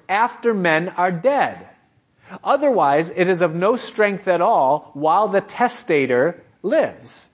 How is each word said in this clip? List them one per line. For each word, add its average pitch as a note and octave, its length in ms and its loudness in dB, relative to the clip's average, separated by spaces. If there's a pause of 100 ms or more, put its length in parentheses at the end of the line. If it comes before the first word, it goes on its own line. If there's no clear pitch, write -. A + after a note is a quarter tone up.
after A3+ 460 -2
men F3 360 2
are F3+ 220 0
dead. E3 560 -2 (760)
Otherwise, F#3+ 680 2
it F3+ 140 0
is F3+ 140 0
of E3 140 0
no F#3+ 200 2
strength G#3 520 -2
at F3 140 2
all D3+ 520 2
while D#3+ 340 0
the F#3+ 140 0
testator D3 1000 0 (200)
lives." F3+ 720 -4